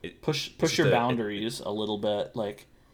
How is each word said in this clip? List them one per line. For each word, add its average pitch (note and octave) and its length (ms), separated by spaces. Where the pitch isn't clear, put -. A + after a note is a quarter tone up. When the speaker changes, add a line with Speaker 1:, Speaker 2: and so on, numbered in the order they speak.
Speaker 1:
it, - 180
Speaker 2:
Push, D3 280
Speaker 1:
it's - 80
Speaker 2:
push E3 140
Speaker 1:
just - 60
Speaker 2:
your D#3 100
Speaker 1:
a, - 40
it - 20
Speaker 2:
boundaries A#2 640
a G2+ 120
little G#2+ 260
bit. G#2 380
Like, G#2 320